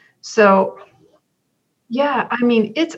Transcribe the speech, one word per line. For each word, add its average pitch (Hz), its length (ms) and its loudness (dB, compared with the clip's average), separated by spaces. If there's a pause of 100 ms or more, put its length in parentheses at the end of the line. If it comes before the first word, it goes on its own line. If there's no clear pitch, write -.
(200)
So, 196 580 0 (1080)
yeah, 277 420 -2
I 240 140 -2
mean, 233 320 2
it's 330 220 -2